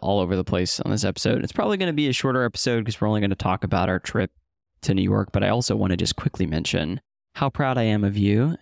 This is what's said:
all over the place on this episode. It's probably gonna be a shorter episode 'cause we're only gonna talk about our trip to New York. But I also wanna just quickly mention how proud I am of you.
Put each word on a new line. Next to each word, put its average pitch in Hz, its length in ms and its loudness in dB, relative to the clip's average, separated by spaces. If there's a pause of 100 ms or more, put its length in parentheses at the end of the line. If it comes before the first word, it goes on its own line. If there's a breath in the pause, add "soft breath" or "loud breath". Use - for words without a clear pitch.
all 101 160 0
over 92 180 0
the 92 80 0
place 90 360 -2
on - 100 -2
this 104 140 0
episode. - 400 0
It's - 80 -6
probably 208 260 0
gonna 180 160 0
be 147 140 2
a 127 40 0
shorter 127 320 0
episode 117 400 0
'cause 110 160 -4
we're 107 80 2
only 107 120 2
gonna 98 160 0
talk 95 280 -2
about 92 240 0
our 92 120 0
trip - 320 -4 (500)
to - 100 0
New 95 100 2
York. 98 300 0
But 101 120 2
I 98 40 2
also 107 280 0
wanna 95 200 0
just 87 200 -2
quickly - 300 -2
mention 78 540 -2 (360)
how 139 140 0
proud 131 280 0
I 117 60 2
am 107 200 2
of 101 140 0
you. 107 440 2